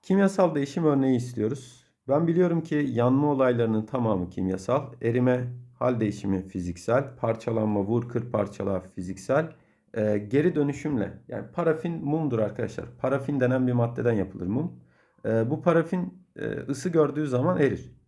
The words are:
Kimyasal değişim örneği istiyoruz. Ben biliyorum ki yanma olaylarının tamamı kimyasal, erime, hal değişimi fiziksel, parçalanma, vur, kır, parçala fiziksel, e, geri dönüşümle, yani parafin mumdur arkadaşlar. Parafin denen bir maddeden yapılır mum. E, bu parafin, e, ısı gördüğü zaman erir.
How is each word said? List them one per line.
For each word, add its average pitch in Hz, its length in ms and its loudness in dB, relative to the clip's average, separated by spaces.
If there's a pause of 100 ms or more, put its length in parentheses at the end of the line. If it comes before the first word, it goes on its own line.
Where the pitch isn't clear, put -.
Kimyasal 190 460 4
değişim 143 280 -2
örneği 135 340 4
istiyoruz. 123 680 -6 (220)
Ben 156 200 2
biliyorum 170 340 2
ki 151 280 0
yanma 131 420 4
olaylarının 120 540 2
tamamı 107 440 0
kimyasal, 95 540 -2 (180)
erime, 123 460 2 (320)
hal 123 200 0
değişimi 98 480 -2
fiziksel, 98 680 -2
parçalanma, 110 680 0
vur, 113 280 0
kır, - 220 -4
parçala 98 480 -2
fiziksel, 95 720 -4 (420)
e, 107 240 0
geri 135 380 0
dönüşümle, 139 580 -2 (140)
yani 110 260 -8
parafin 165 520 -2
mumdur 147 340 0
arkadaşlar. 110 460 -2 (120)
Parafin 135 420 0
denen 127 280 2
bir 123 40 2
maddeden 120 420 2
yapılır 87 340 -2
mum. 135 320 -2 (460)
E, 113 240 2
bu 160 120 -2
parafin, 175 720 0
e, - 100 -8
ısı - 440 -4
gördüğü 151 380 2
zaman 139 300 0
erir. 113 340 0 (160)